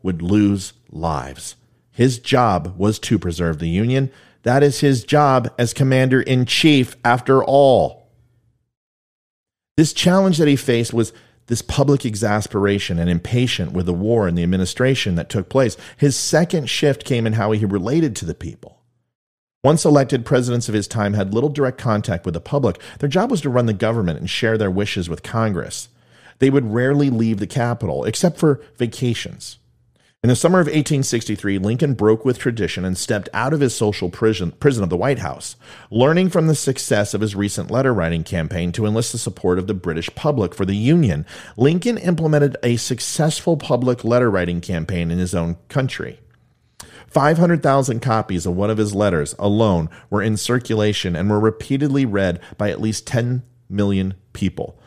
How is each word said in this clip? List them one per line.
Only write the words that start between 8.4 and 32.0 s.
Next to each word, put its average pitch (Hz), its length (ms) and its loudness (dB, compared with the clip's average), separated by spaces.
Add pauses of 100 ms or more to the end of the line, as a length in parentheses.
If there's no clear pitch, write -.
This 156 160 4
challenge 185 440 4
that 156 100 4
he 143 80 6
faced 117 380 0
was 113 180 0 (360)
this 117 140 -2
public 143 440 0
exasperation 104 920 -2
and 85 120 0
impatient 98 640 -2
with 90 120 -2
the 90 80 0
war 101 360 0
and 85 80 0
the 87 60 0
administration 92 720 0
that 85 140 -4
took 98 200 -6
place. 131 260 0 (220)
His 139 180 2
second 156 540 0
shift - 340 0
came 117 240 0
in 110 60 -2
how 110 180 0
he 107 140 0
related 107 500 0
to - 100 -10
the 80 80 -6
people. - 460 -16 (800)
Once 156 220 4
elected, 139 400 4
presidents 120 460 0
of 107 40 -4
his 104 140 -2
time 104 280 -2
had 98 180 -2
little 120 160 0
direct 135 280 -2
contact 104 460 -2
with 90 100 -4
the 82 60 -6
public. 131 400 -2 (200)
Their 147 100 -2
job 190 200 0
was 214 120 -2
to 143 80 -4
run 123 160 2
the 110 80 0
government 107 460 -2
and 92 100 -8
share 110 280 0
their 104 140 0
wishes 95 380 -4
with 80 120 -8
Congress. - 680 -4 (500)
They 135 100 4
would 131 240 0
rarely 139 360 2
leave 113 300 0
the 101 60 -6
Capitol, 113 600 -4
except 147 320 0
for 151 240 2 (160)
vacations. - 800 -6 (640)
In 120 60 4
the 123 80 4
summer 180 240 4
of 151 80 0
eighteen 151 340 0
sixty-three, 104 540 -2
Lincoln 117 380 0
broke 107 280 2